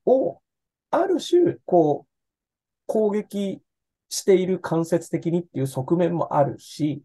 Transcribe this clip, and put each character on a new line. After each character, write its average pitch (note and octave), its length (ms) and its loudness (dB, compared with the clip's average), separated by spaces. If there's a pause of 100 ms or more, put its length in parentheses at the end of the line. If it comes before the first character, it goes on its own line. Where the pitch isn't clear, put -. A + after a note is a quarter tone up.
を B3+ 380 0 (480)
あ - 80 0
る F4+ 240 0
種、 F4 320 2 (100)
こ D#3 420 2
う、 - 20 -20 (760)
攻 G#3+ 280 0
撃 G3+ 500 -6 (480)
し - 140 -8
て G3 100 6
い F#3 100 4
る F3+ 140 -2
間 E3 260 -2
接 E3 260 -2
的 D#3+ 200 -4
に F3 100 0
っ - 20 -8
て - 160 -12
い C3 40 -2
う C3+ 40 -2
側 C3+ 300 -2
面 F3 200 0
も - 180 -4
あ D3 100 4
る A2+ 140 -6
し、 D3 460 -6